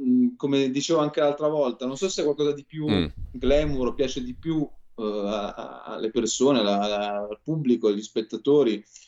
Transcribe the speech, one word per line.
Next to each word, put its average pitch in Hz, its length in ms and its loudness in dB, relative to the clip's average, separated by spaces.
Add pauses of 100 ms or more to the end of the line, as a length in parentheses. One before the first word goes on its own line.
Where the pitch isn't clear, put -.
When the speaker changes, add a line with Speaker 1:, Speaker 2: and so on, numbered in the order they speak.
Speaker 1:
mm, 123 360 4
come 139 340 0
dicevo 143 300 0
anche 147 200 0
l'altra 147 280 2
volta, 135 380 0
non 135 100 -6
so 190 120 -2
se 190 120 -4
è 170 40 0
qualcosa 147 280 0
di 143 120 -8
più 151 240 -8
Speaker 2:
Mm. 87 180 2 (260)
Speaker 1:
glamour, 131 640 2
piace 131 280 -2
di 123 120 -8
più, 156 340 -4 (280)
eh, 117 60 -8
a, 104 520 -4
a, - 300 -14
alle 107 260 -6
persone, 123 500 2
alla, 101 200 2
alla, 104 480 -2
al 107 140 -10
pubblico, 123 460 2
agli 104 140 0
spettatori, 113 800 2 (260)